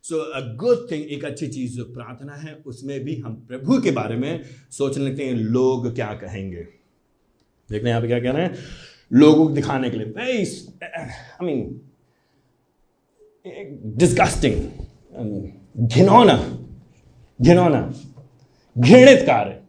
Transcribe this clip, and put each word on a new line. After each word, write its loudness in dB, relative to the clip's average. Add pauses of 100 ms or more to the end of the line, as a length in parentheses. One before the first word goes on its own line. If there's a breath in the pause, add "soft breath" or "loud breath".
So -10
a -8
good 0
thing, -8
एक -12
अच्छी -10
चीज -10
जो -10
प्रार्थना -18
है, -18
उसमें -12
भी -10
हम -14
प्रभु -2
के 0
बारे -4
में -6 (300 loud breath)
सोचने -4
लगते -8
हैं, -6
"लोग -2
क्या -6
कहेंगे?" -12 (1120)
देखते -6
हैं -4
यहाँ -2
पे -4
क्या 0
कह -4
रहे -2
हैं, -6 (580 loud breath)
लोगों 6
को -2
दिखाने -2
के -6
लिए। -8
Very, -4 (920 loud breath)
I -6
mean, -6 (2250)
disgusting, 0 (1160)
घिनौना, 4 (760)
घिनौना, 4 (840)
घृणित 10
कार्य। -2